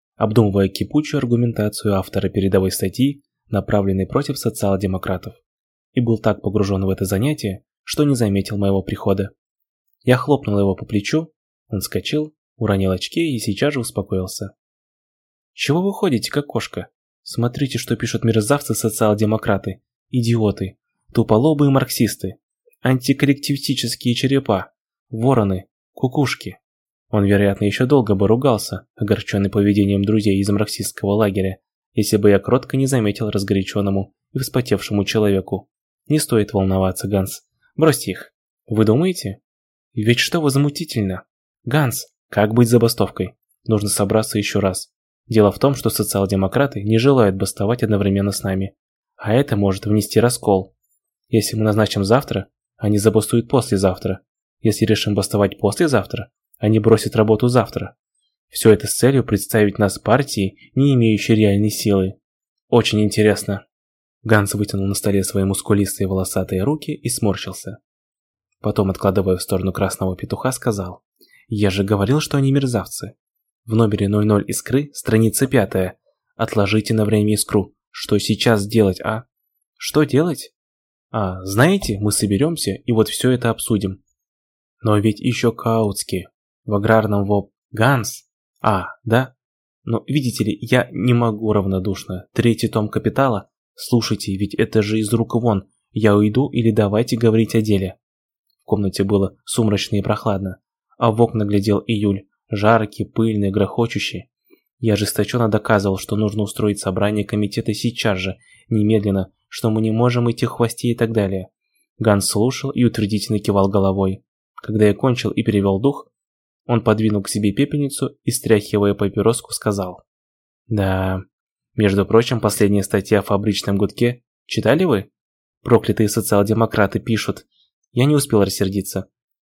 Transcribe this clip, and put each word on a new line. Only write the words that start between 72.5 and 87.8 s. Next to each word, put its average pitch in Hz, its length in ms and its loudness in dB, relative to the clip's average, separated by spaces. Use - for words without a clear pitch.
мерзавцы. 120 640 -4
В 110 80 -4
номере 107 340 2
ноль 104 180 2
ноль 104 200 2
Искры, - 460 -4
страница 110 540 0
пятая. 95 520 -2
Отложите 104 580 0
на 107 100 2
время 104 300 2
«Искру». - 400 -2
Что - 280 -2
сейчас 107 480 0
делать, 104 340 2
а?» 110 240 -6
«Что - 280 0
делать? 151 500 -2
А, 92 340 -4
знаете, 117 560 0
мы 104 120 0
соберемся 107 600 0
и 110 200 -4
вот 110 160 4
все - 220 -2
это 123 200 0
обсудим». 98 520 -4
«Но 107 160 2
ведь 104 220 0
еще 120 320 0
Каутский. 104 720 -4
В 107 80 -4
аграрном 104 520 2
воп-, 101 260 0
Ганс. 123 520 -2